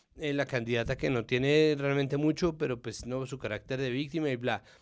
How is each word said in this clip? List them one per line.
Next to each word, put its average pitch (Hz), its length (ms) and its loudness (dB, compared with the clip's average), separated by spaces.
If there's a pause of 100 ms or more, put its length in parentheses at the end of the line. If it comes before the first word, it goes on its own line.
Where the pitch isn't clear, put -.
(180)
eh, 147 160 -4
la 139 120 0
candidata 120 500 0
que 147 140 0
no 117 160 0
tiene 147 520 4
realmente 139 400 0
mucho, 156 400 2
pero 127 240 -2
pues 110 240 -8
no, 127 200 -4
su 131 140 -8
carácter 110 420 -4
de 131 80 0
víctima 143 400 -2
y 127 80 2
bla. 120 260 -2 (180)